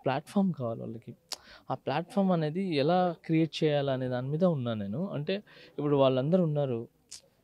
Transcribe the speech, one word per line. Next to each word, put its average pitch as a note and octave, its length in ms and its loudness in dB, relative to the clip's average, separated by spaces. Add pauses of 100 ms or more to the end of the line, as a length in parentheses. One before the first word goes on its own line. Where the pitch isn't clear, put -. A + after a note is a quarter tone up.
ప్లాట్‌ఫామ్ D#3 480 0
కావాలి A#2+ 260 -6
వాళ్ళకి. A#2 360 -12 (560)
ఆ - 20 -2
ప్లాట్‌ఫామ్ E3+ 580 0
అనేది E3+ 440 0
ఎలా E3+ 400 2 (100)
క్రియేట్ D#3+ 380 2
చేయాలా C#3+ 300 2
అనే B2+ 140 -2
దాని B2+ 220 -4
మీద D#3 140 0
ఉన్నా C3+ 300 0
నేను. G#2+ 340 -4
అంటే D3+ 260 -4 (440)
ఇప్పుడు D3 180 2
వాళ్ళందరూ C3+ 480 4
ఉన్నారు, C#3 440 -2 (560)